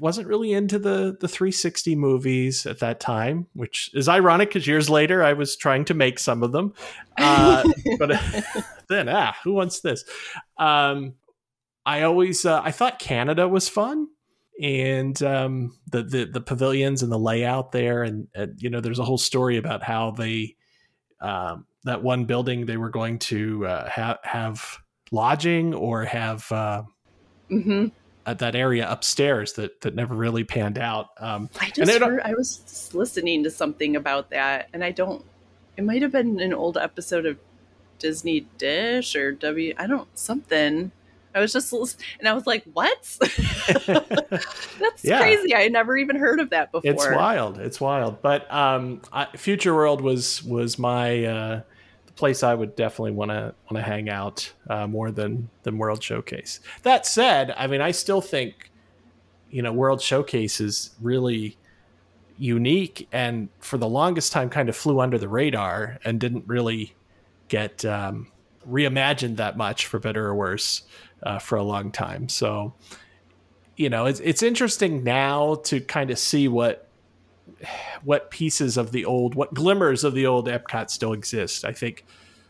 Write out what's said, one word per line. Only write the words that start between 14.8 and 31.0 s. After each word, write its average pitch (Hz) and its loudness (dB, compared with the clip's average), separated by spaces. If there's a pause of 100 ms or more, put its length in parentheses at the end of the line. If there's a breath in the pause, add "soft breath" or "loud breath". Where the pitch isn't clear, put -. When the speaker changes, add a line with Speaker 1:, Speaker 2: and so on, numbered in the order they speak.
Speaker 1:
um, 131 -2 (120)
the, 120 0
the, 127 -2
the - -6
pavilions 135 0
and 120 0
the 113 0
layout 120 0
there, 120 0
and, 107 -6
and, 101 -8
you 120 -4
know, 120 -4
there's 117 -4
a 127 -2
whole 127 0
story 127 2
about 110 -2
how 113 -2
they, 110 -4 (640)
um, 90 -6 (200)
that 123 -4
one 123 0
building 120 -2
they 113 -4
were 113 -6
going 113 -4
to, 107 -2
uh, 90 -4
ha-, 113 -4
have 113 -8 (320)
lodging 156 2
or 110 -2
have, 110 -4
uh, 107 -2 (680)
Speaker 2:
Mm-hmm. 202 2 (400)
Speaker 1:
at 110 -4
that 117 0
area 123 2
upstairs 120 0
that, - -8
that 143 -4
never 120 -4
really 117 0
panned 104 -2
out. 113 -4 (100)